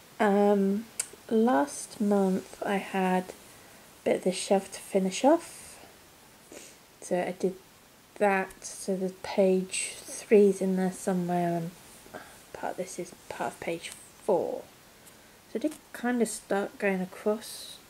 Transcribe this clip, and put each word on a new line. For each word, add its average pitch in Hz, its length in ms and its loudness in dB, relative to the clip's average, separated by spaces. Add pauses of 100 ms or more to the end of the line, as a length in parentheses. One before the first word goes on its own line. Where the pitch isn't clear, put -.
(200)
Um, 202 680 4 (440)
last 254 680 2
month 202 680 2
I 202 120 0
had 185 480 0
a - 800 -16
bit - 120 2
of - 60 -6
this 185 140 0
shelf - 340 0
to - 80 -14
finish 190 460 -2
off. - 600 0 (1160)
So 180 200 -2
I 180 160 -4
did 185 180 -2 (600)
that. 190 480 0
So - 300 -6
the 185 140 -4 (120)
page 185 760 0
three's 202 640 4
in 190 160 2
there 185 140 0
somewhere, 175 640 -2
and 170 140 -6 (840)
part - 180 -8
of - 60 -10
this 180 200 -8
is 175 160 -10 (160)
part - 240 -6
of - 60 -20
page 170 320 -8 (320)
four. 151 400 0 (880)
So - 60 -6
I - 20 -4
did 311 140 -4 (200)
kind 240 280 -2
of 220 60 2
start - 520 -4
going 196 220 0
across - 760 -6 (120)